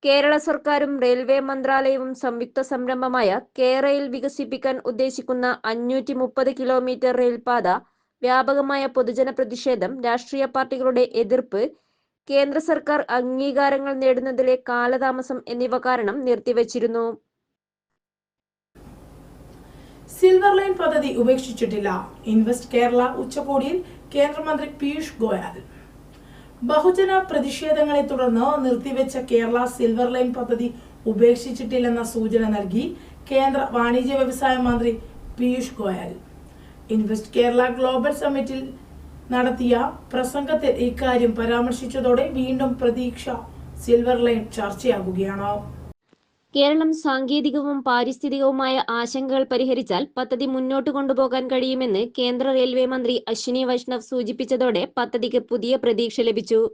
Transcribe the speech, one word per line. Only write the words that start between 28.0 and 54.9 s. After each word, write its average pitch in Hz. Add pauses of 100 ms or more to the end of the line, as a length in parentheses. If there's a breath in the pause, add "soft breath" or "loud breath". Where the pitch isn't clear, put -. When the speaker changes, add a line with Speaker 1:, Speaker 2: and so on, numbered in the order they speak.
Speaker 2:
തുടർന്ന് 262
നിർത്തിവെച്ച 262
കേരള 240
സിൽവർ 247
ലൈൻ 254
പദ്ധതി 240 (320 loud breath)
ഉപേക്ഷിച്ചിട്ടില്ലെന്ന 233
സൂചന 220
നൽകി 208 (340 loud breath)
കേന്ദ്ര 269
വാണിജ്യ 247
വ്യവസായ 262
മന്ത്രി 233 (400 loud breath)
പീയൂഷ് 247
ഗോയൽ. 180 (800 loud breath)
ഇൻവെസ്റ്റ് 214
കേരള 240
ഗ്ലോബൽ 254
സമ്മിറ്റിൽ 269 (580)
നടത്തിയ 247 (220)
പ്രസംഗത്തിൽ 277
ഇക്കാര്യം 240
പരാമർശിച്ചതോടെ 240
വീണ്ടും 254
പ്രതീക്ഷ 247 (500)
സിൽവർ 240
ലൈൻ 233
ചർച്ചയാകുകയാണ്. 202 (800)
Speaker 1:
കേരളം 302
സാങ്കേതികവും 277
പാരിസ്ഥിതികവുമായ 262
ആശങ്കകൾ 262
പരിഹരിച്ചാൽ 247 (100)
പദ്ധതി 254
മുന്നോട്ട് 262
കൊണ്ടുപോകാൻ 262
കഴിയുമെന്ന് 254 (120)
കേന്ദ്ര 247
റെയിൽവേ 254
മന്ത്രി 254
അശ്വിനി 247
വൈഷ്ണവ് 247
സൂചിപ്പിച്ചതോടെ 247 (100)